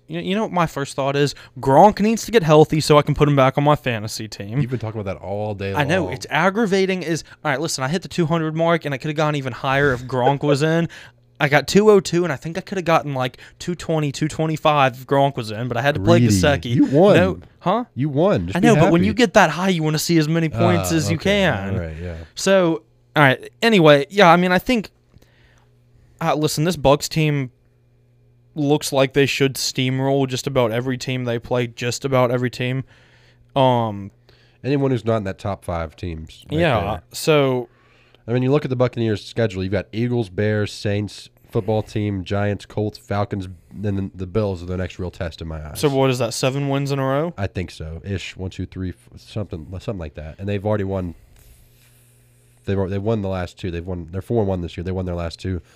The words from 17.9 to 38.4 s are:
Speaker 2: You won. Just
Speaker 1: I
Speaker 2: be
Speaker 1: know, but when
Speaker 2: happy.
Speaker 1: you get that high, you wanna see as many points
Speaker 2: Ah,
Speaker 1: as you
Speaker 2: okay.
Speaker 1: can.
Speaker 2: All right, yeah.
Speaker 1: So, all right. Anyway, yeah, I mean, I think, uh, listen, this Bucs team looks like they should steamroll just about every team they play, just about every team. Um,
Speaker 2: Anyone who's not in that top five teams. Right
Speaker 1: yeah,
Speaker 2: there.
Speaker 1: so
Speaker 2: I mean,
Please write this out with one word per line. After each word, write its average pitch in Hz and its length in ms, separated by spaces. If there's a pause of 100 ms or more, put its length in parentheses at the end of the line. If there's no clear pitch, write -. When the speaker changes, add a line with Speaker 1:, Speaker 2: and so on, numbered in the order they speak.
Speaker 2:
You 139 140
won. 143 380
Just - 100
Speaker 1:
I - 20
Speaker 2:
be 214 80
Speaker 1:
know, 226 80
but 151 160
when 175 100
Speaker 2:
happy. 196 60
Speaker 1:
you 214 80
get 220 180
that 185 160
high, 180 200
you 170 120
wanna 156 160
see 170 220
as 151 80
many 165 200
points - 440
Speaker 2:
Ah, 170 40
Speaker 1:
as 147 140
you 165 80
Speaker 2:
okay. 196 240
Speaker 1:
can. 101 320
Speaker 2:
All 92 60
right, 80 180
yeah. 85 200 (180)
Speaker 1:
So, 180 480 (320)
all 151 80
right. 127 280 (100)
Anyway, 156 480
yeah, 190 220
I 165 40
mean, 180 160
I 180 80
think, 240 300 (1300)
uh, - 140
listen, 151 300
this 175 120
Bucs 139 300
team 147 440 (1040)
looks 147 360
like 135 220
they 143 140
should 135 280
steamroll 135 720
just 127 200
about 131 240
every 123 260
team 127 280
they 120 120
play, 123 300
just 120 360
about 127 280
every 123 180
team. 127 340 (720)
Um, 117 540 (540)
Speaker 2:
Anyone 139 280
who's 110 140
not 113 120
in 107 80
that 95 120
top 98 260
five 82 320
teams. 80 560
Right 151 100
Speaker 1:
yeah, 131 200
Speaker 2:
there. 101 300
Speaker 1:
so 135 580 (580)
Speaker 2:
I 113 60
mean, 127 100